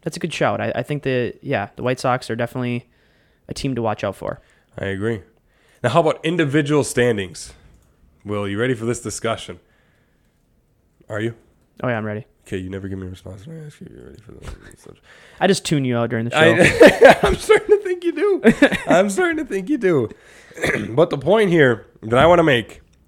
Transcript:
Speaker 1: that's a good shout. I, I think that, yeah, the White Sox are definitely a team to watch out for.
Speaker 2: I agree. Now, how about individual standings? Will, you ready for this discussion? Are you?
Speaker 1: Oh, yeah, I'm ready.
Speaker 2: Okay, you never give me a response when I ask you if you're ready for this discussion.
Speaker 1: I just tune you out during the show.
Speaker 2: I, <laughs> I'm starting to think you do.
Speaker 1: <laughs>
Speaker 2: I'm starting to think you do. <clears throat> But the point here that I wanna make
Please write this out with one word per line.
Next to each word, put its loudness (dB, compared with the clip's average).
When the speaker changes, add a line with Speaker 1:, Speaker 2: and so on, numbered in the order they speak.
Speaker 1:
that's -10
a -14
good -6
shout. -2
I, -4
I -4
think -6
that, -4
yeah, -4
the -10
White -2
Sox -4
are -6
definitely -6
a -10
team -6
to -4
watch -4
out -4
for. -10
Speaker 2:
I -8
agree. -4
Now, 0
how 4
about 0
individual 0
standings? -2
Will, -4
you -4
ready 0
for -8
this -4
discussion? -8
Are -6
you? -4
Speaker 1:
Oh, -4
yeah, -2
I'm -6
ready. -10
Speaker 2:
Okay, -8
you -8
never -10
give -8
me -10
a -12
response -18
when -16
I -18
ask -20
you -20
if -20
you're -20
ready -20
for -20
this -16
discussion. -20
Speaker 1:
I 2
just 0
tune 0
you 0
out 0
during -4
the -6
show. -2
Speaker 2:
I, 6
<laughs> 4
I'm 2
starting 2
to 6
think -6
you -2
do. -2
Speaker 1:
<laughs> 2
Speaker 2:
I'm 4
starting -2
to -4
think -6
you -2
do. 0
<clears throat> -4
But 2
the -4
point 2
here 4
that 0
I 6
wanna 6
make 0